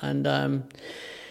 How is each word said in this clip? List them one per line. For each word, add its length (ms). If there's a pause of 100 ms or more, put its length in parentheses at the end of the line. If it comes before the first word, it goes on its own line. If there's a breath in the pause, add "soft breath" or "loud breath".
And, 260
um, 360 (680 loud breath)